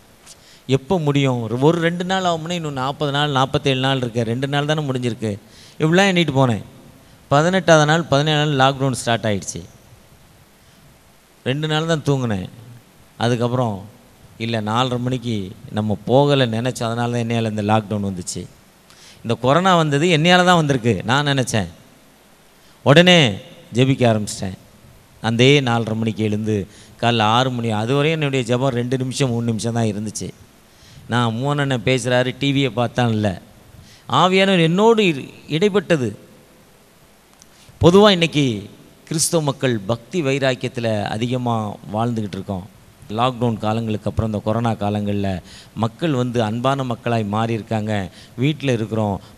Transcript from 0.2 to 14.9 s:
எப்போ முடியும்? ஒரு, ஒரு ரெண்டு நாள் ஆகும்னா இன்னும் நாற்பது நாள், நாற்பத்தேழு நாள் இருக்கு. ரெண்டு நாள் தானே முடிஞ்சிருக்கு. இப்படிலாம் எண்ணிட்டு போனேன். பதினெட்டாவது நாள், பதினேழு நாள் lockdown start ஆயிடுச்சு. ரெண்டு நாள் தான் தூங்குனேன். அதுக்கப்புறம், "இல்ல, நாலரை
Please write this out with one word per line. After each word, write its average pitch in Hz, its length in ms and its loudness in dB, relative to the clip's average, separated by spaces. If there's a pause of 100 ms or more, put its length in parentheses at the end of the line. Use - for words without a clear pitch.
எப்போ 135 320 0
முடியும்? 139 420 0
ஒரு, 113 180 -4
ஒரு 165 200 4
ரெண்டு 170 240 -2
நாள் 185 200 -2
ஆகும்னா 165 280 -2
இன்னும் 160 220 -6
நாற்பது 139 380 -4
நாள், 147 200 0
நாற்பத்தேழு 135 480 0
நாள் 135 180 0
இருக்கு. 120 260 -2
ரெண்டு 123 240 -4
நாள் 143 180 -2
தானே 156 160 -2
முடிஞ்சிருக்கு. 123 580 -4 (400)
இப்படிலாம் 180 320 4
எண்ணிட்டு 165 240 0
போனேன். 123 260 2 (640)
பதினெட்டாவது 160 580 4
நாள், 160 160 2
பதினேழு 147 440 2
நாள் 139 280 2
lockdown 135 180 -2
start 117 320 -2
ஆயிடுச்சு. 98 380 -4 (1800)
ரெண்டு 147 220 -4
நாள் 156 180 -2
தான் 165 200 -2
தூங்குனேன். 120 440 -2 (680)
அதுக்கப்புறம், 120 640 0 (560)
"இல்ல, 113 240 -4
நாலரை 120 380 -2